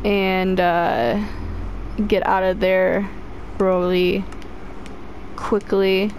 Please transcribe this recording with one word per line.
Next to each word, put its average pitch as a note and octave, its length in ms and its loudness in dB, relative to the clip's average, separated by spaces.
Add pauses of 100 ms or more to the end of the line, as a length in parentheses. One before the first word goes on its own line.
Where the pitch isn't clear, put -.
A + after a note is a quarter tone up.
And, F#3+ 560 2
uh, F3 640 2 (840)
get G#3 180 2
out F#3+ 160 2
of F#3+ 180 2
there F#3 480 2 (520)
really F3+ 640 2 (1120)
quickly. G3 840 2